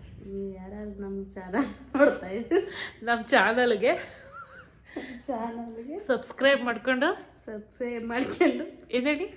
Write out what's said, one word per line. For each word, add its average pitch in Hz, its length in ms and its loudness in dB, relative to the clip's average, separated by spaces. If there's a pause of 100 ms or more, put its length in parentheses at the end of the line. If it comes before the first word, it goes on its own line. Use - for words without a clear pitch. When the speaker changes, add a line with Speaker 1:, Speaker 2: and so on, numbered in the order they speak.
(200)
Speaker 1:
ನೀವ್ 196 360 -8
ಯಾರ್ಯಾರು 202 460 -10
ನಮ್ 196 320 -6
ಚಾನೆಲ್ 196 640 -2
ನೋಡ್ತಾ 262 300 6
ಇದ್ದೀರಾ? 233 420 0 (340)
Speaker 2:
ನಮ್ 226 200 0
ಚಾನೆಲ್ಗೆ 233 720 6 (1300)
Speaker 1:
ಚಾನೆಲ್ಗೆ 233 720 -6
Speaker 2:
ಸಬ್ಸ್ಕ್ರೈಬ್ 269 600 2
ಮಾಡ್ಕೊಂಡು, 247 520 2 (320)
Speaker 1:
ಸಬ್ಸ್ಕ್ರೈಬ್ 233 600 -8
ಮಾಡ್ಕೊಂಡು, 254 580 2 (280)
Speaker 2:
ಏನ್ 247 160 2
ಹೇಳಿ? 302 300 0